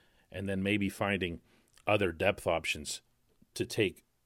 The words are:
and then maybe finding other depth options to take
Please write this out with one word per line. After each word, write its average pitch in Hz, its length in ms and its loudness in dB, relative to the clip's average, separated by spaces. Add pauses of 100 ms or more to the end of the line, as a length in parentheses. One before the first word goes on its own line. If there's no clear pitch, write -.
(320)
and 95 160 -6
then 95 160 0
maybe 101 240 2
finding 92 540 -2 (440)
other 101 260 4
depth 95 360 0
options 82 540 -2 (540)
to 123 100 -2
take 104 400 -2 (200)